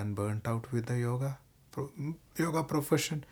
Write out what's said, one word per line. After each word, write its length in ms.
and 180
burnt 320
out 240
with 140
the 100
yoga 300
pro-, 160
yoga 280
profession." 600